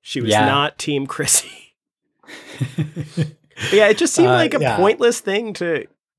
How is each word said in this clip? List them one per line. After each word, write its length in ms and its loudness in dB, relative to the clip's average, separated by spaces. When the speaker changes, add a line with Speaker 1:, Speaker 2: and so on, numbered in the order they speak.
Speaker 1:
She 220 -8
was 80 -2
Speaker 2:
Yeah. 160 4
Speaker 1:
not 320 0
Team 280 -4
Chrissy. 680 -4
<laughs> 340 -20
Speaker 2:
<laughs> 760 -8
Speaker 1:
But 120 -4
yeah, 160 6
it 100 2
just 160 0
seemed 140 4
Speaker 2:
Uh, 60 4
Speaker 1:
like 200 2
a 60 0
Speaker 2:
yeah. 160 0
Speaker 1:
pointless 420 2
thing 360 -4
to, 320 -4